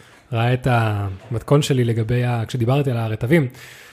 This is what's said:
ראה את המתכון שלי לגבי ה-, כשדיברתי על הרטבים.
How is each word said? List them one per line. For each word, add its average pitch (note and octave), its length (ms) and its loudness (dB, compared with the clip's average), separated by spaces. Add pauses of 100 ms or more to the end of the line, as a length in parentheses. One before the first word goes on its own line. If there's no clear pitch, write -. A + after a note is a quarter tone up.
(320)
ראה A#2+ 220 2
את B2+ 160 -4
המתכון A2 920 0
שלי B2 220 0
לגבי A#2 400 0
ה-, A#2+ 220 -2
כשדיברתי C3 440 0
על A#2 60 -2
הרטבים. A#2 520 0 (440)